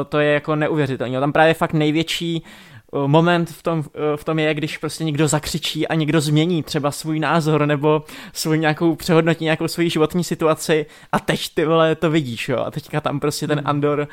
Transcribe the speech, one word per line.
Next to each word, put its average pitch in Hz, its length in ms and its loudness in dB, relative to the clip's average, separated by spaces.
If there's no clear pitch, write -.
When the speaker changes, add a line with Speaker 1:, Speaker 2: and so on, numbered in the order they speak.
Speaker 1:
to 151 100 0
je 147 140 4
jako 147 220 -2
neuvěřitelný. 135 600 -2
Tam 139 180 0
právě 156 200 6
fakt 160 200 -4
největší, 160 680 0
eh, 139 140 -2
moment 165 440 4
v - 120 -20
tom, 165 200 -2
eh, 147 220 -2
v 147 60 -12
tom 160 160 -2
je, 156 140 2
když 156 240 -6
prostě 160 260 -8
někdo 156 240 2
zakřičí 156 600 -2
a 156 80 -2
někdo 156 260 2
změní 156 420 2
třeba 143 280 -2
svůj 156 280 -6
názor 151 460 2
nebo 151 380 2
svůj 156 260 -2
nějakou 160 360 2
přehodnotí 165 480 2
nějakou 160 240 0
svoji 170 220 -2
životní 160 340 2
situaci 156 600 0
a 202 80 0
teď, - 340 -4
ty 165 120 0
vole, 160 300 4
to 165 160 0
vidíš, 135 380 -2
jo. 120 160 0
A - 60 -8
teďka 147 300 -6
tam 139 180 -4
prostě 147 280 -4
ten 147 120 0
Speaker 2:
Hmm. 143 80 -6
Speaker 1:
Andor 147 460 0